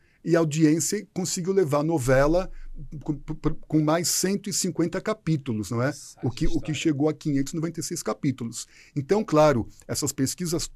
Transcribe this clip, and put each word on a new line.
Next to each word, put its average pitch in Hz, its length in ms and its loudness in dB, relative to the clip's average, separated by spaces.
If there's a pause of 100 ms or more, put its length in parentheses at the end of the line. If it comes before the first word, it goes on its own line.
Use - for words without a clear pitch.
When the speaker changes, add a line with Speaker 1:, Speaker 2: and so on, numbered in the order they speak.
(240)
Speaker 1:
e 160 100 2
a 165 60 6
audiência 160 720 2
conseguiu 180 400 -4
levar 151 280 2
a 147 40 0
novela 156 640 2 (520)
com, 147 140 -4 (440)
com 156 220 0
mais 160 260 0
cento 196 400 -2
e 185 40 -4
cinquenta 175 480 -2
capítulos, 139 720 -4
não 117 120 0
é? 131 40 2
Speaker 2:
Nossa, - 360 -8
Speaker 1:
O 123 80 -2
que, - 160 0
Speaker 2:
que - 0 -
Speaker 1:
o 160 140 4
que 156 120 -4
Speaker 2:
história. - 20 -2
Speaker 1:
chegou 151 340 0
a 156 60 0
quinhentos 139 380 -2
e 170 40 -8
noventa 165 220 -4
e 156 40 -6
seis 165 200 -8
capítulos. 123 640 -4 (300)
Então, 196 280 0
claro, 151 440 4 (180)
essas 123 260 -4
pesquisas 156 640 -2